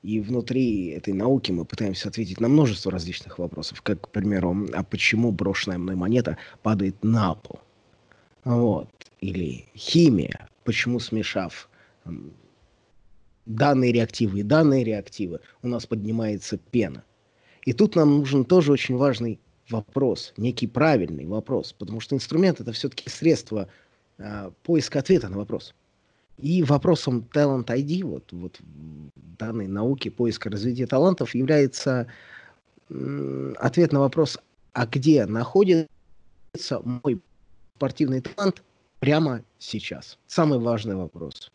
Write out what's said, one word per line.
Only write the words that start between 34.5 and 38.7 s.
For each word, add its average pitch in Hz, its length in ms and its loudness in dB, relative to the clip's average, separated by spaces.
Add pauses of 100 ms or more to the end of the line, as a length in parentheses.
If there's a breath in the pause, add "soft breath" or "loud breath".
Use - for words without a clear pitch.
а 123 140 0
где 135 400 4
находится 160 600 4 (960)
мой 123 380 -2 (560)
спортивный 131 440 0
талант 190 420 -4 (360)